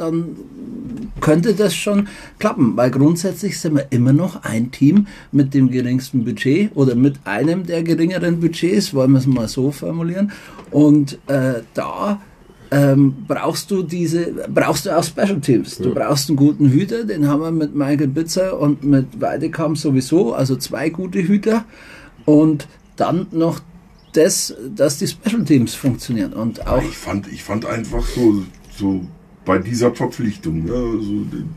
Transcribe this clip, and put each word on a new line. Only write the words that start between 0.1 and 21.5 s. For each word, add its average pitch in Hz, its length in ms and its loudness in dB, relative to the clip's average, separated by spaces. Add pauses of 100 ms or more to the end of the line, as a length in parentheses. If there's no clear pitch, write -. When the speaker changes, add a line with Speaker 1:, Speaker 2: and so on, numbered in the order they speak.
Speaker 1:
könnte 196 320 4
das 196 200 0
schon 202 360 0 (280)
klappen, 147 380 0
weil 123 160 2
grundsätzlich 170 680 0
sind 156 140 -2
wir 139 160 0
immer 123 200 4
noch 175 320 2
ein 113 280 -4
Team 190 360 4 (240)
mit 139 220 2
dem 131 160 4
geringsten 127 560 -2
Budget 139 500 0
oder 135 200 4
mit 139 280 2
einem 156 420 -2
der 170 180 -4
geringeren 170 580 0
Budgets, 170 520 0
wollen 131 180 4
wir 135 80 6
es 131 80 0
mal 120 200 0
so 135 240 -2
formulieren. 170 600 -4 (400)
Und, 147 460 4 (100)
äh, 131 340 0 (120)
da, - 480 -4 (500)
ähm, 139 440 4 (120)
brauchst 147 440 -4
du 190 100 0
diese, 170 460 -2 (260)
brauchst 147 320 0
du 170 100 -2
auch 165 80 2
Special 196 380 -2
Teams. 120 380 0
Du - 100 0
Speaker 2:
Ja. - 60 -2 (100)
Speaker 1:
brauchst 139 240 -2
einen 147 80 2
guten 143 320 4
Hüter, 196 340 2
den 175 240 0
haben 143 140 0
wir 165 100 -4
mit 156 220 -2
Michael 143 360 0
Bitzer 165 500 -2
und 147 240 0
mit 135 360 2
Weidekamp 151 560 -2
sowieso, 151 600 2
also 131 200 0
zwei 135 340 -6
gute 180 380 -6
Hüter. 214 380 2 (600)